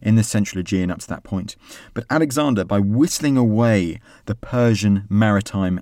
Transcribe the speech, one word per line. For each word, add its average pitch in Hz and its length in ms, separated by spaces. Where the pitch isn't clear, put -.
in 110 160
the 107 80
central 101 340
Aegean 90 320
up 78 80
to - 80
that - 160
point. - 320
But 117 160
Alexander, 139 540
by 101 160
whittling 135 560
away 110 640
the 107 80
Persian 104 760
maritime 101 720